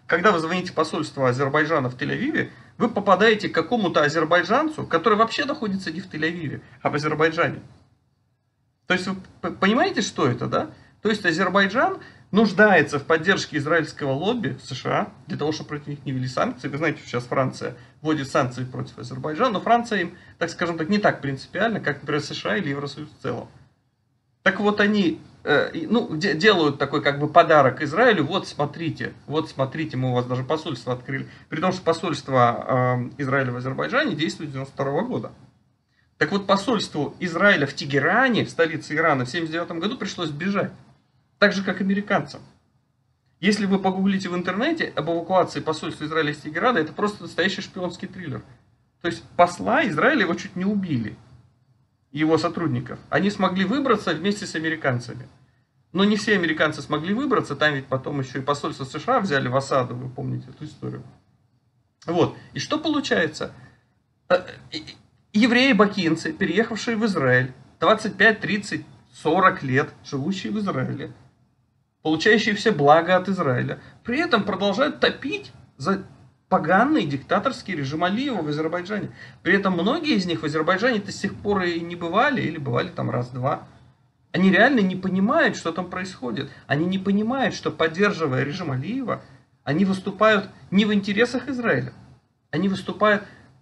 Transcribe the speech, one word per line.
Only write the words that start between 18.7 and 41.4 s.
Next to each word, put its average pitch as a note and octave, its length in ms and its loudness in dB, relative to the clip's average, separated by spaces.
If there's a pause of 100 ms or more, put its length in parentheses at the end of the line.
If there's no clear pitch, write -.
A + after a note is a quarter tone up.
Азербайджана, D3+ 520 -2
но F#3+ 100 -2
Франция A3+ 400 2
им, E3 160 -6 (220)
так E3+ 100 -2
скажем E3+ 280 -4
так, D#3+ 120 -2
не G#3 80 4
так G3 240 2
принципиально, E3 580 -4
как, C#3+ 220 -4
например, D3 200 -2
С - 120 -8
Ш E3+ 160 -6
А G#3 80 0
или E3+ 100 -2
Евросоюз C#3+ 420 -6
в - 120 -20
целом. B2 260 -8 (960)
Так G3 160 0
вот G#3 200 2
они, G#3 420 2 (220)
э, - 280 2
и, D#3+ 140 -8
ну, A3 320 0
де-, F3 160 0
делают D#3+ 460 4
такой C#3+ 240 -2
как C#3+ 160 0
бы C#3+ 80 0
подарок D3+ 560 6
Израилю: E3+ 420 4
«Вот F3+ 220 -4
смотрите, - 680 -6 (140)
вот D#3 240 -4
смотрите, D3+ 460 -4
мы C3 120 0
у B2 40 0
вас B2 120 0
даже B2+ 180 -4
посольство D#3 500 -4
открыли». C3+ 340 -8 (220)
При D#3 120 -6
том, F#3 100 2
что - 120 -6
посольство, B2+ 1120 2
эм, B2 220 -6
Израиля C3+ 320 0
в B2 60 -6
Азербайджане D#3 580 -2
действует D#3 340 -4
с C3+ 40 -12
девяносто C3+ 200 -10
второго C#3+ 300 -2
года. G#3 280 -6 (840)
Так - 140 0
вот, G3 160 0
посольству G3 720 0
Израиля F3 480 2
в - 80 -12
Тегеране, E3+ 720 2
в - 40 -8
столице D#3+ 460 -2
Ирана, D3+ 300 2
в B2+ 40 -8
семьдесят E3 240 -4
девятом E3+ 260 -6
году G#3+ 160 -2
пришлось F#3 360 -6
бежать. F3+ 400 -2 (680)
Так G3+ 160 4